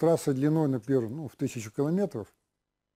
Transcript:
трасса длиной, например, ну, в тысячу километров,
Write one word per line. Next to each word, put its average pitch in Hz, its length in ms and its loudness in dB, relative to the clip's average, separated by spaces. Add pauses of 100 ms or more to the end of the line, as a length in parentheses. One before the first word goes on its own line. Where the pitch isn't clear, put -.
трасса 156 320 4
длиной, 151 360 2
например, 123 420 0
ну, 143 180 -10
в - 80 -16
тысячу 113 340 -6
километров, 151 640 -2 (600)